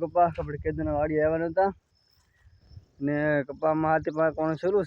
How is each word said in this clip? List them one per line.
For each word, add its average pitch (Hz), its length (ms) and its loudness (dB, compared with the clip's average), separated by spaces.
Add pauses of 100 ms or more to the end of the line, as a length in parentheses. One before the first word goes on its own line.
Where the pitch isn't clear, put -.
કપાસ. 170 320 2
આપણે 147 300 -8
કેદુના 156 360 -2
વાડીએ 151 240 0
આવ્યા 160 200 2
નહોતા 185 280 2 (1300)
ને 147 100 0 (320)
કપાસમાં 156 460 0
હાથે 156 240 0
પાકવાનું 160 440 0
શરૂ 190 240 0